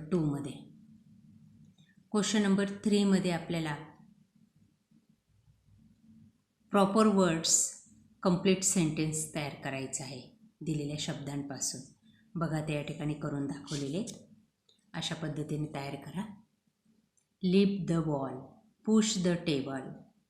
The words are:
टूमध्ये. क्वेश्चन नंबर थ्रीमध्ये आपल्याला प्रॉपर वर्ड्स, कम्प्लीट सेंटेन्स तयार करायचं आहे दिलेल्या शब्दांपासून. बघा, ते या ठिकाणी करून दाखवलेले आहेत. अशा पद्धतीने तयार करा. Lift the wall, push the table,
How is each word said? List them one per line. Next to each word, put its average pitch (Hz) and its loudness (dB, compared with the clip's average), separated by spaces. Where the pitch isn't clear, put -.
टूमध्ये. 143 0
क्वेश्चन 208 2
नंबर 196 2
थ्रीमध्ये 196 4
आपल्याला 165 -4
प्रॉपर 202 6
वर्ड्स, 180 4
कम्प्लीट 190 4
सेंटेन्स 156 0
तयार 143 -6
करायचं 135 -6
आहे 127 -12
दिलेल्या 151 -4
शब्दांपासून. 139 -6
बघा, 156 -2
ते 156 -2
या 147 -2
ठिकाणी 151 -4
करून 143 -4
दाखवलेले 143 -6
आहेत. 226 -6
अशा 165 -6
पद्धतीने 151 -4
तयार 139 -8
करा. 151 -8
Lift 196 6
the 165 2
wall, 135 -2
push 220 4
the 175 2
table, 135 -2